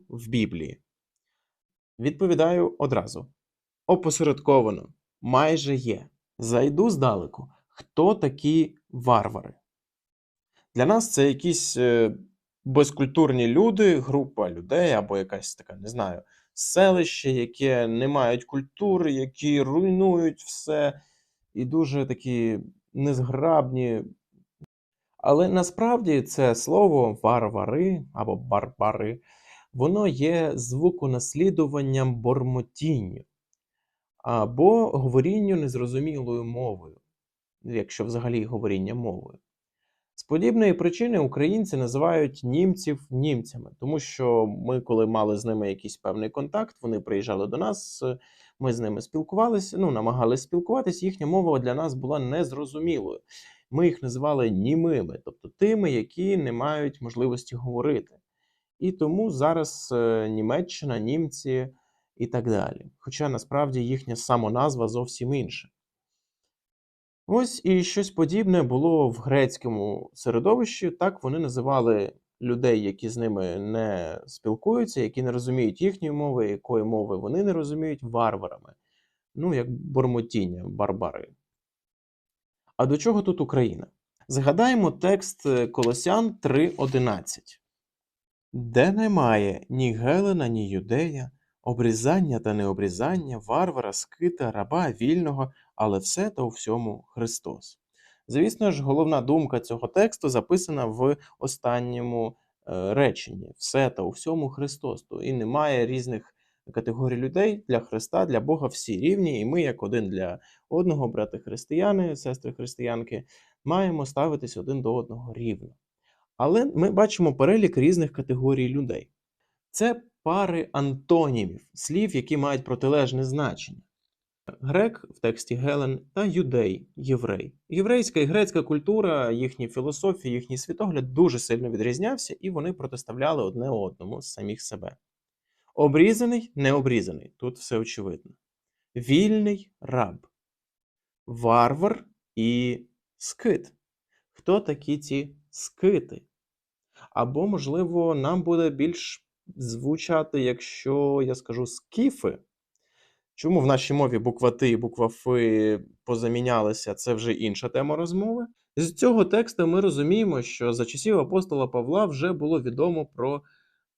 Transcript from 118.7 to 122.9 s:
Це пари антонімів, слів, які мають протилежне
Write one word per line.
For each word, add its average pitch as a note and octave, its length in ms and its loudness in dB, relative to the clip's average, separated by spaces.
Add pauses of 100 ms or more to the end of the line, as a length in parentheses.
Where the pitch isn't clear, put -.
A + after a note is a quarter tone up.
Це A#3 300 0 (220)
пари E3+ 480 0
антонімів, C#3 1000 0
слів, F#3 420 -2
які C#3 220 -2
мають C#3 260 0
протилежне C3 600 0